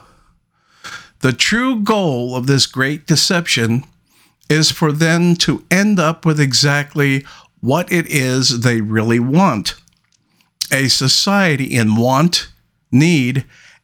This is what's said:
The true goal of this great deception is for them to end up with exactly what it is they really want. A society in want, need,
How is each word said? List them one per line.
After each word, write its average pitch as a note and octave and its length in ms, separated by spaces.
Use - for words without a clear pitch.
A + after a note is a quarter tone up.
The C3 140
true A#3+ 480
goal D#3 540
of B2+ 120
this C#3 180
great C#3 400
deception C#3 760
is D3+ 220
for D3+ 200
them E3 440
to - 340
end G3 300
up D#3+ 260
with D#3 140
exactly C#3+ 840
what D3+ 320
it E3+ 160
is B2+ 540
they A#2 200
really A2 380
want. C3 560
A C3+ 160
society C#3+ 880
in A2 200
want, C3 560
need, C3+ 540